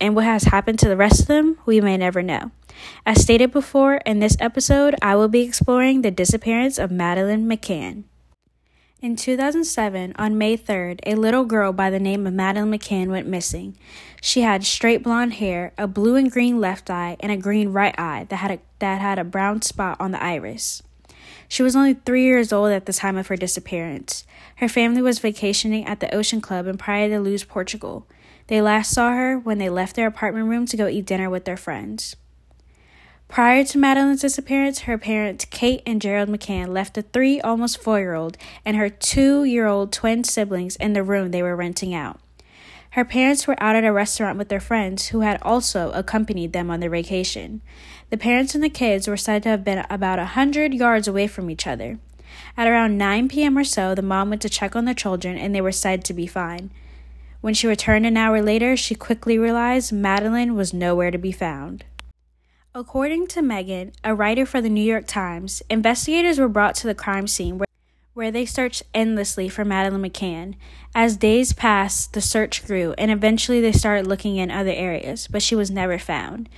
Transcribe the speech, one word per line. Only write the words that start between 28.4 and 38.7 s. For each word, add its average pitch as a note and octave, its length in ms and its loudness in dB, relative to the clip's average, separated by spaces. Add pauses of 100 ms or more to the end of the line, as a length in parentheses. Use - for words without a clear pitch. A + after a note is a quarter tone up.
They G#3+ 160 2
last G#3+ 280 2
saw A#3+ 220 2
her B3+ 260 0
when A3+ 200 -4
they F#3+ 100 -2
left F#3 260 -4
their A3+ 140 0
apartment A3 400 -4
room A#3 180 0
to A#3 100 -4
go G#3 120 2
eat G3 180 -4
dinner F#3+ 240 -2
with F#3 140 -4
their F#3 140 -8
friends. F3+ 580 -10 (1120)
Prior B3 360 4
to C#4 140 -2
Madeleine's C#4 420 4
disappearance, C#4 600 -2
her A#3 140 -4
parents, G#3+ 500 -4
Kate B3 380 -2
and A3 160 -2
Gerald G3+ 280 -2
McCann, G3 400 -6
left F#3+ 260 -4
the G#3+ 80 -6
three, C4 380 2
almost A#3 420 -2
four-year-old, F3+ 560 -2 (260)
and G#3+ 120 0